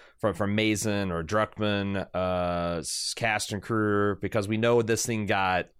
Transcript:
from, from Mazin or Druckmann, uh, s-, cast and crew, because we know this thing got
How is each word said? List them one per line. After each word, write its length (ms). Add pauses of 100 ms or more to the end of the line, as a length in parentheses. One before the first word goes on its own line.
(200)
from, 140
from 220
Mazin 560
or 120
Druckmann, 880
uh, 680
s-, 360
cast 380
and 80
crew, 580
because 280
we 100
know 240
this 240
thing 220
got 400 (120)